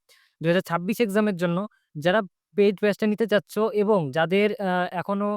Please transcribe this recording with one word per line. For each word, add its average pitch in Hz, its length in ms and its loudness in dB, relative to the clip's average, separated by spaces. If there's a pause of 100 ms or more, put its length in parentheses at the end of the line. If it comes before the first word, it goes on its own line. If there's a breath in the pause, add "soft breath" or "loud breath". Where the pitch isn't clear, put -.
(400 soft breath)
দুই 156 100 -2
হাজার 180 140 2
ছাব্বিশ 175 360 -4
এক্সামের 208 360 0
জন্য 170 220 -2 (380)
যারা 175 240 2 (340)
পেইড 202 260 4
ব্যাচটা 208 260 0
নিতে 214 200 0
চাচ্ছ 202 280 0 (200)
এবং 208 240 2 (120)
যাদের, 170 400 2
আহ, 180 420 -2
এখনো 196 440 -4